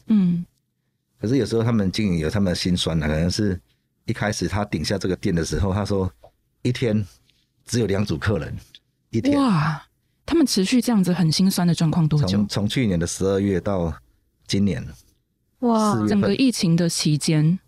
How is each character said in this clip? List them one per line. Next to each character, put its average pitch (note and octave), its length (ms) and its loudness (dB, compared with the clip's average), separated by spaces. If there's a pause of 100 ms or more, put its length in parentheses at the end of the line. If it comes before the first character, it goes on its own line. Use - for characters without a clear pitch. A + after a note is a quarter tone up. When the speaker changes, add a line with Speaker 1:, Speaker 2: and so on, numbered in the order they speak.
Speaker 1:
嗯。 F3 360 2 (760)
Speaker 2:
可 G#2 60 -6
是 C3+ 120 0
有 G#2 80 0
时 G#2 100 -2
候 A2+ 60 2
他 A#2 100 2
们 G2 180 0
经 A2 180 -2
营 E2+ 100 0
有 D#2 100 -2
他 G#2 100 -2
们 F#2+ 120 0
的 E2+ 40 -2
辛 F2+ 220 -2
酸 E2 260 -2
啊， D#2 40 -2
可 D#2 80 0
能 E2+ 160 0
是 F#2 280 -2 (460)
一 - 80 -6
开 G#2+ 180 -2
始 F#2+ 160 -4
他 G#2 200 -4
顶 D#2 180 -4
下 G2+ 140 -2
这 F#2+ 100 -4
个 F2+ 80 -2
店 F#2+ 180 -2
的 E2 100 0
时 D2+ 140 -4
候， F#2+ 140 0
他 G2+ 120 -2
说 G2 260 -2 (520)
一 B2+ 80 0
天 G#2+ 340 0 (600)
只 A#2 160 -2
有 G#2+ 60 2
两 G2 180 0
组 D#2 140 -4
客 G2 200 0
人， C#2+ 160 -8 (560)
一 A2+ 100 0
天。 C#4+ 180 2
Speaker 1:
哇， D#3+ 440 0 (440)
他 - 80 -2
们 D#4+ 120 4
持 - 160 0
续 A#3+ 180 2
这 A#3+ 120 -2
样 G3 100 4
子 E3+ 80 2
很 E3 220 2
辛 F#3+ 180 4
酸 F3+ 160 0
的 E3+ 80 2
状 D#3+ 160 2
况 D#3+ 160 2
多 D3+ 140 2
久？ A#2 60 2
Speaker 2:
从， G2+ 220 0
从 G2+ 200 -2
去 B2+ 180 0
年 F2 140 0
的 E2+ 60 0
十 - 180 -4
二 G2 160 2
月 G2 180 2
到 E2+ 340 -2 (540)
今 G2+ 180 0
年 F2 220 -2 (760)
Speaker 3:
哇。 A3 340 2
Speaker 2:
四 - 80 0
月 - 40 0
份。 - 20 2
Speaker 1:
整 G#3 120 2
个 G3+ 160 2
疫 C4 160 2
情 E3+ 240 2
的 E3+ 120 2
期 D3+ 300 0
间。 D#3+ 500 2